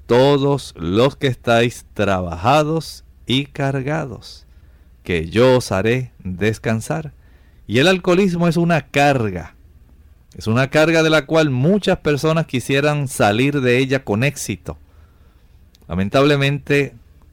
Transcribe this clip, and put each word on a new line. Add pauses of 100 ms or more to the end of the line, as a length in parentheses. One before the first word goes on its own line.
todos
los
que
estáis
trabajados (220)
y
cargados, (560)
que
yo
os
haré
descansar". (520)
Y
el
alcoholismo
es
una
carga, (800)
es
una
carga
de
la
cual
muchas
personas
quisieran
salir
de
ella
con
éxito. (1120)
Lamentablemente, (380)